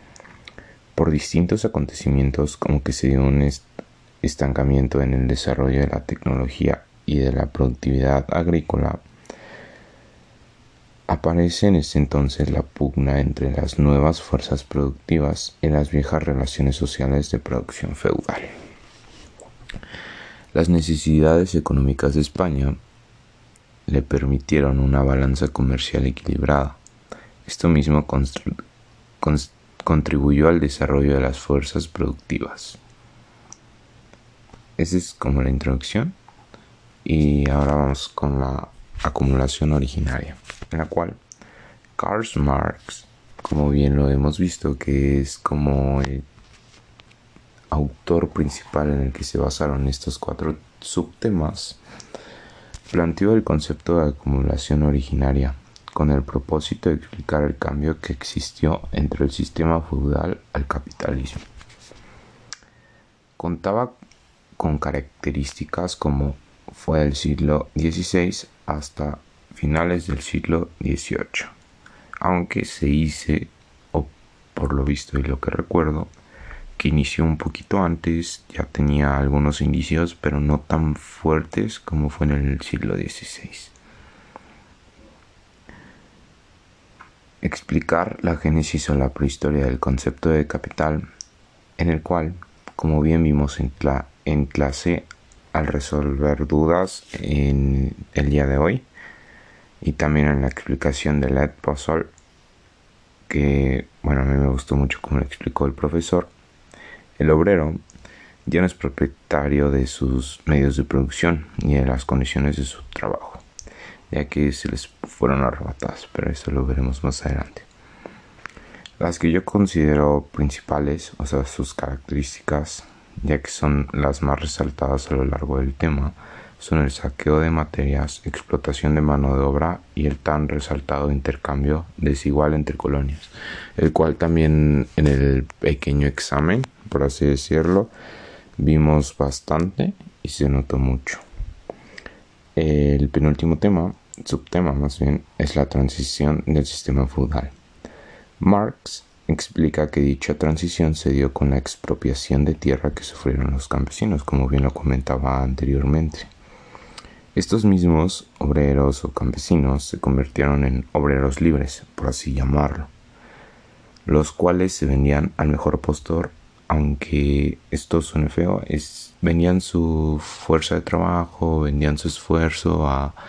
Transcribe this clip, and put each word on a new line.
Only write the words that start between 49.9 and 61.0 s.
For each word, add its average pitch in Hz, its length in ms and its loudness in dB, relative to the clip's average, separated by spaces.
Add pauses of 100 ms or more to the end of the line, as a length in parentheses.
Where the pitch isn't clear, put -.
cuatro 78 360 -6 (240)
subtemas, - 960 -4 (1120)
planteó 85 420 2
el 113 100 4
concepto 78 560 0
de 76 120 2
acumulación 69 720 0
originaria 67 720 0 (400)
con 73 160 2
el 69 120 2
propósito 73 680 -4
de 73 60 0
explicar - 460 -4
el 71 140 0
cambio 73 440 -2
que - 120 -6
existió - 680 -2 (100)
entre 73 320 0
el 69 60 2
sistema 82 500 -2
feudal 76 600 -2 (100)
al 69 140 -4
capitalismo. - 760 -6 (2000)